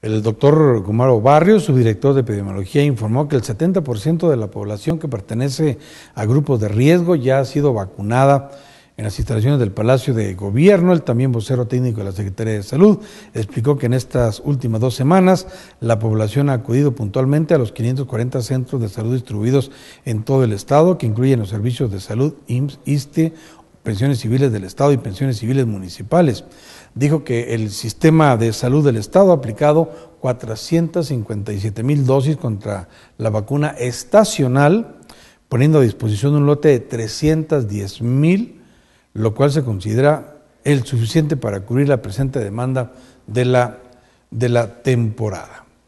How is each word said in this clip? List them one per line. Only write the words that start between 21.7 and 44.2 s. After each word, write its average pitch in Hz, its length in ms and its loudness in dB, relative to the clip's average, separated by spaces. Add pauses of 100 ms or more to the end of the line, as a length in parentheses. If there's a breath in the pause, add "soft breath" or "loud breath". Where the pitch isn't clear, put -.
de 98 80 -6
salud, 127 360 -4 (120)
imss, 131 380 -4
issste, 147 480 -2 (500 loud breath)
pensiones 117 360 -2
civiles 131 320 0
del 101 140 -6
estado 143 260 0
y 139 60 2
pensiones 117 420 -4
civiles 127 260 0
municipales. 101 760 -2 (500 loud breath)
Dijo 143 300 0
que 120 300 -4
el 110 160 -4
sistema 147 680 2
de 113 160 0
salud 131 320 0
del 131 140 2
estado 185 340 4
ha 170 40 6
aplicado 147 840 -2
cuatrocientas 156 880 -4
cincuenta 107 460 -6
y 101 80 -6
siete 110 220 -6
mil 143 220 0
dosis 135 300 2
contra 101 540 -8 (280 soft breath)
la 113 120 -2
vacuna 135 400 -2
estacional, 143 1300 0 (500 loud breath)
poniendo 147 320 2
a 135 40 6
disposición 110 520 0
un 143 100 2
lote 147 220 2
de 131 120 4
trescientas 147 880 -2
diez 101 320 -8
mil, 156 600 0 (520 soft breath)
lo 110 200 -2
cual 139 180 2
se 147 120 -2
considera 117 760 0 (240)
el 139 200 2
suficiente 139 540 0
para 101 240 -6
cubrir 127 260 0
la 135 140 2
presente 131 380 -4
demanda 120 520 -4 (360 loud breath)
de 123 180 -2
la, 123 320 2 (540 soft breath)